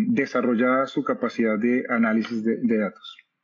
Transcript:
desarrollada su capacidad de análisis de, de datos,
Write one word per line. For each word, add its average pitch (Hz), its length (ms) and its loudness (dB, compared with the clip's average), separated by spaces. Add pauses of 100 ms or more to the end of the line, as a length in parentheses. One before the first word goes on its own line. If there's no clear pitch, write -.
desarrollada 127 800 2
su 139 160 -4
capacidad 113 560 0
de 123 280 0
análisis 113 560 0
de, 113 140 0
de 113 220 2
datos, - 380 -6 (260)